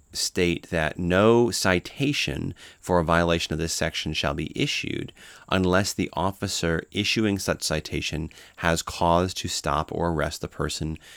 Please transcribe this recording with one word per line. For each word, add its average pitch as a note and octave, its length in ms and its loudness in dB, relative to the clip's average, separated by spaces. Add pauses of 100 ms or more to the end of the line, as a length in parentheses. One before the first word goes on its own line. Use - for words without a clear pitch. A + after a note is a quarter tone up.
(120)
state - 580 -2
that D#2+ 300 -2
no G#2+ 500 6
citation F#2+ 1040 -2 (280)
for F2+ 180 2
a E2+ 60 4
violation E2+ 480 2
of D#2 60 -2
this E2 120 -2
section - 400 -4
shall D2+ 220 -2
be D#2 200 -4
issued - 600 -4 (340)
unless F#2 460 4
the - 180 -2
officer E2+ 800 -2
issuing G#2 480 2
such - 240 -2
citation D#2 640 -4 (280)
has E2+ 240 0
cause F2 520 2
to - 140 -8
stop D#2 460 -2
or E2+ 160 0
arrest D2+ 320 -2
the - 80 -6
person D#2 480 -4 (200)